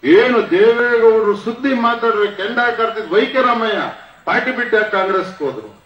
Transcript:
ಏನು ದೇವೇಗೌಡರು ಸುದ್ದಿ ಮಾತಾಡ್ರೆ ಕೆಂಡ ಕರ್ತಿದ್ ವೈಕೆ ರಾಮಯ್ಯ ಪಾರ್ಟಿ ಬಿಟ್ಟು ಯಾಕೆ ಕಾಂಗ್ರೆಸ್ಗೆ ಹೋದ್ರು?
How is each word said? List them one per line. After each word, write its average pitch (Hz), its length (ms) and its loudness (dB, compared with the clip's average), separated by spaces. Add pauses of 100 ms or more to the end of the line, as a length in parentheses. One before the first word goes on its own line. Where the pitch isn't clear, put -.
ಏನು 220 460 4
ದೇವೇಗೌಡರು 226 840 4
ಸುದ್ದಿ 254 380 -4
ಮಾತಾಡ್ರೆ 233 520 0
ಕೆಂಡ 214 320 -6
ಕರ್ತಿದ್ 226 540 -2
ವೈಕೆ 254 340 0
ರಾಮಯ್ಯ 226 280 0 (500)
ಪಾರ್ಟಿ 214 260 -2
ಬಿಟ್ಟು 233 260 -2
ಯಾಕೆ 208 140 0
ಕಾಂಗ್ರೆಸ್ಗೆ 190 540 -4
ಹೋದ್ರು? - 420 -10